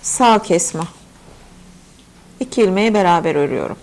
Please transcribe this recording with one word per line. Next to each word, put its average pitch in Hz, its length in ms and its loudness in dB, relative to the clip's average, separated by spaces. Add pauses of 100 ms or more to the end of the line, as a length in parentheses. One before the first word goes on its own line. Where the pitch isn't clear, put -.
sağ 226 400 2
kesme. 165 400 -2 (1600)
İki 254 220 -2
ilmeği 208 320 0
beraber 175 400 2
örüyorum. 131 480 -2